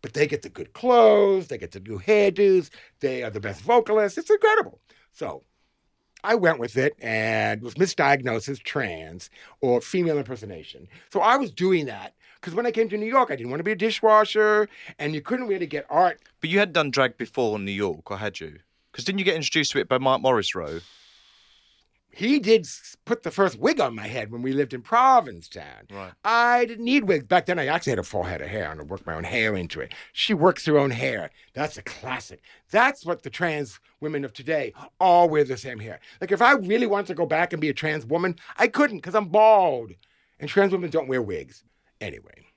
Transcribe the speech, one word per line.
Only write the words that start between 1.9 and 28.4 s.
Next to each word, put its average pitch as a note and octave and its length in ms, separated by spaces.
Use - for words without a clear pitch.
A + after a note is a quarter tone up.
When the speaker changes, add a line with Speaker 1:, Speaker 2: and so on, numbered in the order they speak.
Speaker 1:
hairdos. G3 720
They C3 220
are A2+ 80
the G2+ 100
best G2+ 220
vocalists. G#3+ 560
It's E4 100
incredible. G#4+ 540
So D#2 320
I G#3+ 100
went E3+ 240
with A#2+ 180
it C3+ 240
and A2 640
was A#2+ 120
misdiagnosed C#3 760
as C#3 100
trans E2+ 720
or B2 200
female E3 380
impersonation. B2+ 720
So - 80
I A3+ 160
was C4+ 140
doing F3+ 360
that G#2+ 280
'cause E3 140
when A#3+ 120
I A#3 40
came A3+ 180
to F#3 80
New G#3+ 100
York, B3+ 240
I C#3 60
didn't A#2+ 140
wanna D3 120
be G3 100
a A3 40
dishwasher, G#3+ 920
and D3+ 160
you D3+ 80
couldn't B3 260
really F#3 180
get D3 240
art. E3+ 300
Speaker 2:
But D#3+ 100
you F#3+ 80
hadn't G3 160
done D3+ 160
drag B2+ 260
before A2+ 400
in G2+ 80
New G2+ 80
York, F#2+ 380
or G2 80
had G2+ 220
you? D#2 200
'Cause - 120
didn't G3 160
you F#3 40
get F3 120
introduced D3+ 360
to C#3 60
it - 100
by C3 100
Mark C3 240
Morrisroe? F#2 580
Speaker 1:
He C4 280
did A3 220
s-, - 420
put - 180
the E3 80
first F#3+ 300
wig C#4 200
on B2+ 140
my G#2+ 140
head A2 240
when A#2+ 100
we C3 100
lived C3+ 220
in B2 80
Provincetown. G#2+ 1120
Speaker 2:
Right. F#2+ 180
Speaker 1:
I A#3+ 400
didn't A3+ 200
need B3+ 200
wigs. E3 200
Back F3+ 220
then, F3+ 140
I C3+ 60
actually D#3 240
had G#2+ 100
a - 20
full F2+ 220
head F#2 180